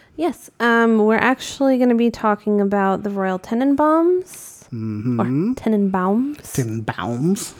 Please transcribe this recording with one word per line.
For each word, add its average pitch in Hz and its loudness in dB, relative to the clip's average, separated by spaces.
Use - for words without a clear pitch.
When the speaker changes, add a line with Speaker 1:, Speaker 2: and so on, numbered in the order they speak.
Speaker 1:
Yes. - -6
Um, 233 4
we're 214 4
actually 262 0
gonna 247 4
be 233 2
talking 208 0
about 196 0
The 208 -6
Royal 190 -2
Tenenbaums. 302 0
Speaker 2:
Mm-hmm. 110 -2
Speaker 1:
Or - 0
Tenenbaums. 202 0
Speaker 2:
Tenenbaums. 120 -4